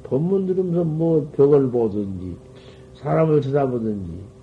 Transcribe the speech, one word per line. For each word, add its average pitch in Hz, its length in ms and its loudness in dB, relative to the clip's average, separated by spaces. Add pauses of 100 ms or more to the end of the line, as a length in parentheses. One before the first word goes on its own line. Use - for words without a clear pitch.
법문 185 420 0
들으면서 180 380 0
뭐 156 520 0
벽을 139 360 6
보든지, 98 680 -4 (580)
사람을 151 460 0
쳐다보든지, 113 800 -2 (240)